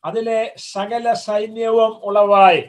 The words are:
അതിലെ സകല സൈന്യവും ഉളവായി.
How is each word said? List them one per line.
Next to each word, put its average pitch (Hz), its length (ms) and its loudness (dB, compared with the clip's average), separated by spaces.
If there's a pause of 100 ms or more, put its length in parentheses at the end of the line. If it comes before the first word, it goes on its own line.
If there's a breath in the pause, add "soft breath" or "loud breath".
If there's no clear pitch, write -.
അതിലെ 226 520 -4
സകല 233 560 -6
സൈന്യവും 220 880 -2
ഉളവായി. 196 640 4